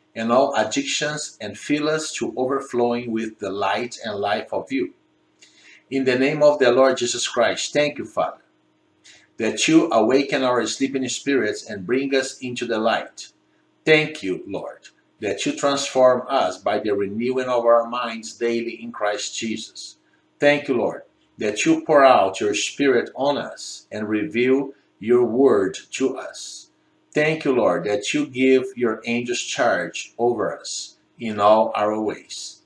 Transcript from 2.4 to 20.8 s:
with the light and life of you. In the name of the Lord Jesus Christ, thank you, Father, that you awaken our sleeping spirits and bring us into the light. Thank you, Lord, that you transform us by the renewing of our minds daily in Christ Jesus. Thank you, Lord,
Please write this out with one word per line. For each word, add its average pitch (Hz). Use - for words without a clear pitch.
with 110
the 98
light 101
and 107
life 104
of 98
you. 131
In 135
the 127
name 147
of 147
the 123
Lord 131
Jesus 120
Christ, 104
thank 147
you, -
Father, -
that -
you 160
awaken 131
our 123
sleeping 131
spirits 113
and 101
bring 135
us 131
into 123
the 110
light. -
Thank 151
you, 87
Lord, -
that 101
you 147
transform 131
us 127
by 104
the 104
renewing 113
of 120
our 117
minds 117
daily 113
in 117
Christ 104
Jesus. -
Thank 147
you, 131
Lord, 95